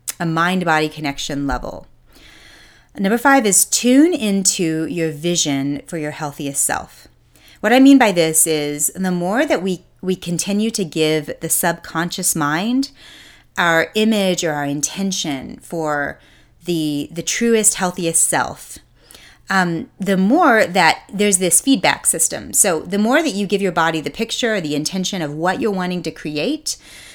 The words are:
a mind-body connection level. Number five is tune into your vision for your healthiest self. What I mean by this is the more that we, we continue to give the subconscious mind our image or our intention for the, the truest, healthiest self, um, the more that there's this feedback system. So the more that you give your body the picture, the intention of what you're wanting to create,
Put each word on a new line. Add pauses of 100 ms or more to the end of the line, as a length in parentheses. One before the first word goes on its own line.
(200)
a
mind-body
connection
level. (1080)
Number
five
is
tune
into
your
vision
for
your
healthiest
self. (500)
What
I
mean
by
this
is
the
more
that
we, (160)
we
continue
to
give (120)
the
subconscious
mind (640)
our
image
or
our
intention
for (460)
the,
the
truest,
healthiest
self, (720)
um,
the
more
that (100)
there's
this
feedback
system.
So
the
more
that
you
give
your
body
the
picture,
the
intention
of
what
you're
wanting
to
create, (380)